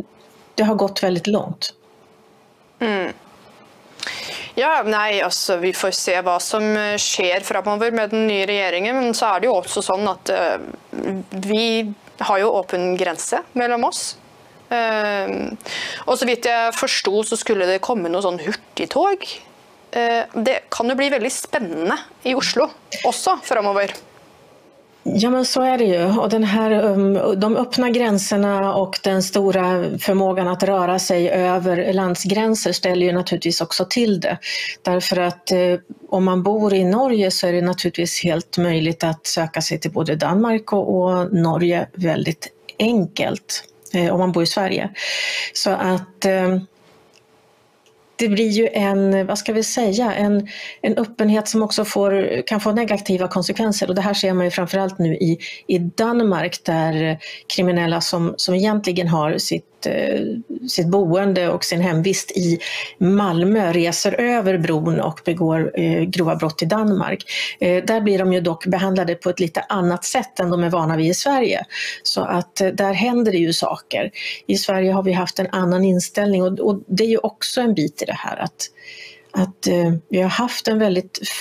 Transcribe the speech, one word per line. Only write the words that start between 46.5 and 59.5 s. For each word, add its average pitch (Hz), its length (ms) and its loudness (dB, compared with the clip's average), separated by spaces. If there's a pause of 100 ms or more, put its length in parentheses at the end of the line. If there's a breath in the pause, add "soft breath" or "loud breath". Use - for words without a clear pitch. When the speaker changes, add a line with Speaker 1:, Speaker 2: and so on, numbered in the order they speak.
Speaker 1:
det 233 60 4
blir 214 200 2
ju 214 240 4
en, 196 540 2
vad 202 120 -2
ska - 140 -4
vi 220 100 2
säga, 214 520 0
en, 208 340 2 (320 loud breath)
en - 180 0
öppenhet 214 500 2
som 220 140 2
också 214 220 0
får, 196 600 0
kan 214 140 -2
få 214 120 0
negativa 202 560 0
konsekvenser. 202 600 0
Och 185 60 -2
det 190 80 0
här 202 120 0
ser 190 200 0
man 180 100 2
ju 175 60 0
framförallt 190 480 -2
nu 165 160 2
i, 165 240 2 (280 loud breath)
i 185 120 2
Danmark, 185 840 0
där 160 540 0 (380 loud breath)
kriminella 175 440 2
som, 170 360 -2
som - 180 -2
egentligen 185 540 0
har 160 300 0
sitt, - 480 -6